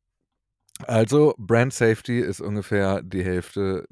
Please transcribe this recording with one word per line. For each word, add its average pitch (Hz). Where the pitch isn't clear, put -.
Also 117
Brand 117
Safety 120
ist -
ungefähr 98
die 92
Hälfte, 92